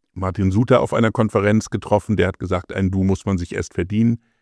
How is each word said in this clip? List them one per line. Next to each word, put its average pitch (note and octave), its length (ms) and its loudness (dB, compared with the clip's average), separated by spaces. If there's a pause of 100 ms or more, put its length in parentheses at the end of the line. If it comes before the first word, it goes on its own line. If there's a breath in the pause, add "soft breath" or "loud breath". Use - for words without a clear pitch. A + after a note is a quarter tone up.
(120)
Martin F#2 400 0
Suter A#2+ 300 4
auf - 120 -2
einer A2+ 180 2
Konferenz G#2+ 580 0
getroffen, G#2 480 -2
der F#2 100 2
hat F#2+ 120 -6
gesagt, F2+ 340 -6
ein G2 180 -2
Du F#2+ 140 0
muss F#2+ 200 0
man G2 120 0
sich F2 180 -8
erst - 180 -8
verdienen. A2 480 0 (200)